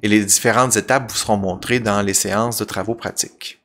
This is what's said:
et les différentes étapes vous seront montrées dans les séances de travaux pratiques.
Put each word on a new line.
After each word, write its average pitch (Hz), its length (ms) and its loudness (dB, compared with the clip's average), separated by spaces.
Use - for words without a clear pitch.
et 107 60 0
les 104 160 6
différentes 113 520 2
étapes 123 340 0
vous - 60 -6
seront 107 220 0
montrées 98 420 -2
dans 104 220 0
les 98 100 -2
séances 107 460 0
de 107 60 -2
travaux 101 300 -4
pratiques. - 720 -10